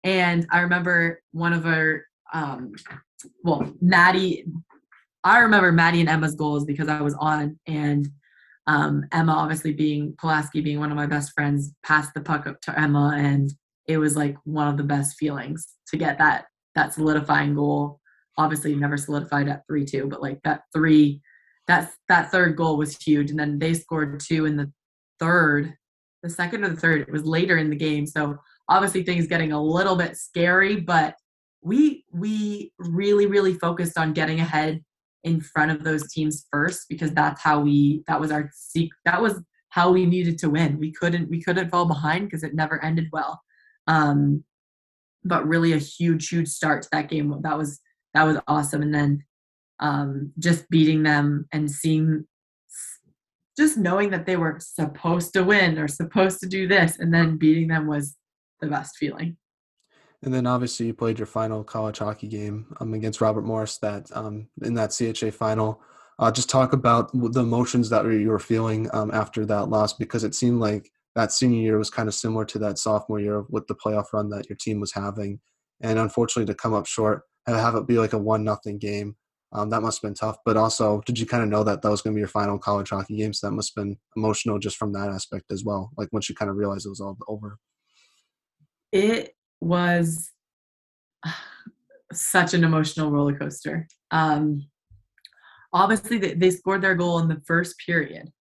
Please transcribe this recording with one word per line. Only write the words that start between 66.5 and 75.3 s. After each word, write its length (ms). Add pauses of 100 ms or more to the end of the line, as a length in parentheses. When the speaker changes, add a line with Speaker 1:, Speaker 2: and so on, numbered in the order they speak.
Speaker 2:
about 400
w-, 180
the 120
emotions 480
that 160
you 240
were 80
feeling, 560
um, 180
after 320
that 240
loss, 240
because 320
it 100
seemed 240
like 320 (240)
that 180
senior 280
year 180
was 120
kinda 220
similar 340
to 120
that 200
sophomore 420
year 300
with 160
the 80
playoff 400
run 160
that 180
your 80
team 240
was 120
having. 460 (440)